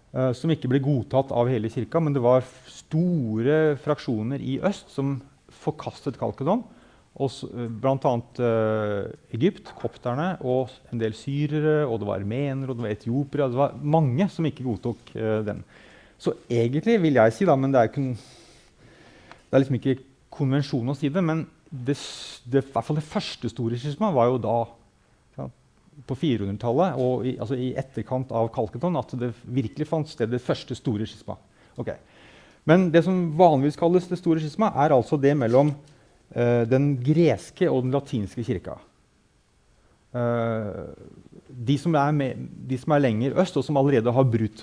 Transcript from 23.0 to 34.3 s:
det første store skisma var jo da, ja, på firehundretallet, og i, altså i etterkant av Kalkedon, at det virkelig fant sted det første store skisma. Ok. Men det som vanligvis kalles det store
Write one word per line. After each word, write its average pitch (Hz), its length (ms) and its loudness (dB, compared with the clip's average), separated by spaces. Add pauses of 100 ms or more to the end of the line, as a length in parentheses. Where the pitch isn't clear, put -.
det 151 60 -6
første - 440 -6
store 120 300 -4
skisma 147 340 -2
var 120 160 6
jo 127 120 0
da, 110 140 0 (840)
ja, 135 100 -10 (600)
på 131 100 -6
firehundretallet, 120 840 0
og 127 260 0
i, 127 80 -4
altså 113 220 -4
i 127 200 -4
etterkant 127 560 -6
av 113 200 2
Kalkedon, 135 460 -2
at - 200 -8
det 120 220 -4
virkelig 123 480 -4
fant 156 200 -2
sted 113 220 -2
det 123 100 -2
første - 360 -6
store 107 320 -4
skisma. - 260 -14 (440)
Ok. 110 120 -6 (720)
Men 180 300 6
det 165 100 6
som 185 140 0 (180)
vanligvis 151 420 6
kalles 175 300 2
det 175 140 -6
store 160 180 2